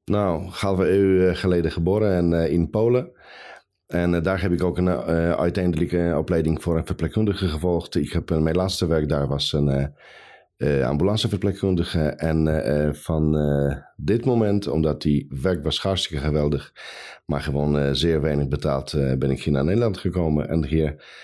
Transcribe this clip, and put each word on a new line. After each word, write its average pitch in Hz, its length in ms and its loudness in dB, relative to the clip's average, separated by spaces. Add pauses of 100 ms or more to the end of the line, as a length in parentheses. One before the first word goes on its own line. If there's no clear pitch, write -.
nou, 95 380 0
halve 92 460 0
eeuw, 95 380 4
eh, 90 80 2
geleden 87 360 0
geboren 98 420 0
en, 87 200 2
eh, 82 180 2
in 85 180 2
Polen. 120 420 0 (760)
En, 87 260 0
eh, 85 100 0
daar 92 180 0
heb 92 100 0
ik 87 120 2
ook 87 140 0
een, 90 100 2
eh, 82 440 0
uiteindelijke 87 840 0
opleiding 80 460 0
voor 82 140 2
een 80 80 -2
verpleegkundige 95 600 0
gevolgd. 82 480 -2
Ik 80 160 -2
heb, 82 200 -4
eh, 80 60 2
mijn 80 180 2
laatste 92 320 0
werk 78 220 0
daar 71 180 0
was 69 260 -2
een, 73 160 2
eh, - 1120 -4
eh, 64 80 0
ambulanceverpleegkundige. 92 1120 0
En, 78 480 0
eh, 76 400 0
eh, 76 60 0
van, 78 440 0
eh, 71 400 0 (180)
dit 101 300 -2
moment, 107 420 2
omdat 73 340 0
die 73 260 0 (140)
werk 85 220 0
was 76 160 -2
hartstikke 90 440 -2
geweldig, 73 500 0 (520)
maar 73 160 -2
gewoon, 73 360 0
eh, 71 140 2
zeer 78 300 0
weinig 71 260 0
betaald, 69 460 -2
eh, 69 200 0
ben 67 180 0
ik 69 120 -4
hier 76 100 0
naar 69 120 2
Nederland 104 320 0
gekomen. 80 520 0
En 80 160 0
hier 76 300 0 (280)